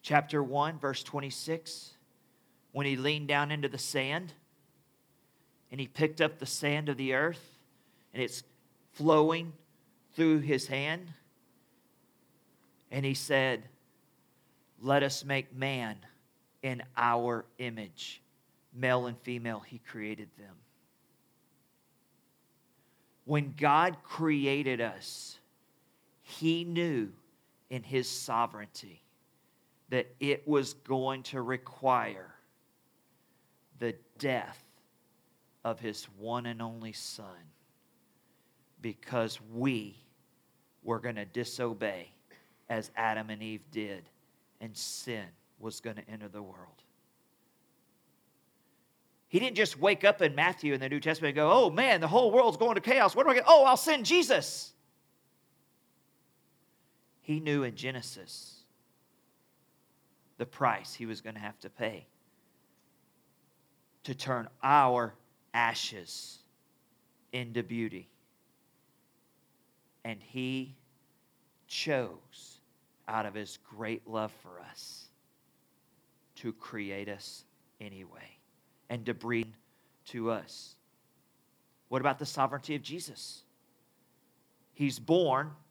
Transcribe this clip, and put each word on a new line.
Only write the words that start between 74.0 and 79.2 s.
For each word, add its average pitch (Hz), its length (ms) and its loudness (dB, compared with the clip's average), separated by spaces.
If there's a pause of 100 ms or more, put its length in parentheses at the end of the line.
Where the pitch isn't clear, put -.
love 107 240 -6 (100)
for 90 200 -20
us, - 480 -20 (1300)
to 113 180 -8
create 101 560 -10
us - 340 -12 (380)
anyway 95 560 -18 (520)
and 117 160 -6
to 120 80 -2
bring 113 400 -2 (520)